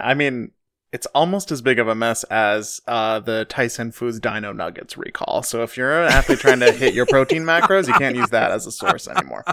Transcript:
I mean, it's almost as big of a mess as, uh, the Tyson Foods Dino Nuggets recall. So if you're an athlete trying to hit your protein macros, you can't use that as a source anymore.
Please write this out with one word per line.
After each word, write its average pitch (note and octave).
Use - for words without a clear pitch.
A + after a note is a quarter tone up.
I B2
mean, C3+
it's B2
almost F3+
as C3+
big B2
of A2+
a A2
mess A#2
as, G#2+
uh, A2+
the A2
Tyson A#2
Foods A2+
Dino G#2
Nuggets F2+
recall. -
So A#2
if -
you're C#3+
an C3
athlete C#3
trying B2+
to A#2+
hit C3
your A#2+
protein C#3
macros, E3+
you A3+
can't C3+
use A#2+
that A2+
as G#2+
a -
source -
anymore. -